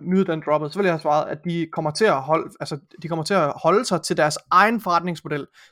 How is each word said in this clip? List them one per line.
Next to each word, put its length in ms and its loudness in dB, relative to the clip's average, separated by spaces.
nyhed, 240 2
den 200 -4
droppede, 280 0
så 60 -4
ville 80 2
jeg 60 2
have 80 -4
svaret, 280 0
at 160 -10
de 260 -4
kommer 200 -4
til 140 2
at 160 2
holde, 380 -2
altså, 200 -8
de 60 -12
kommer 180 -4
til 80 -2
at 200 2
holde 220 4
sig 160 0
til 160 -2
deres 200 2
egen 300 4
forretningsmodel. 680 -2